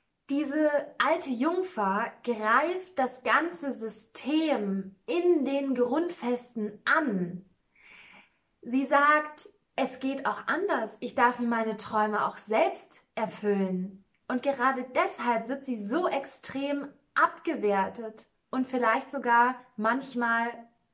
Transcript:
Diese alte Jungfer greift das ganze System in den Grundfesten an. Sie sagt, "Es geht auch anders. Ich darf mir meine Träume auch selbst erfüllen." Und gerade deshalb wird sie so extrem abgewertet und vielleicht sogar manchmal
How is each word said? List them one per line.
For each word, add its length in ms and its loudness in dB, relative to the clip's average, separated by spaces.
Diese 400 0
alte 320 2
Jungfer 800 0
greift 720 0
das 240 -2
ganze 560 0
System 1200 -2
in 380 4
den 320 0
Grundfesten 1080 -2
an. 600 0
Sie 240 0
sagt, 600 2
"Es 240 -4
geht 260 -4
auch 220 -4
anders. 500 -2
Ich 160 -8
darf 240 4
mir 80 -2
meine 300 0
Träume 500 0
auch 120 -4
selbst 640 -2
erfüllen." 920 -2
Und 160 -2
gerade 420 0
deshalb 520 0
wird 160 -6
sie 220 -4
so 220 0
extrem 800 -4
abgewertet 1120 0
und 160 0
vielleicht 460 0
sogar 420 4
manchmal 720 0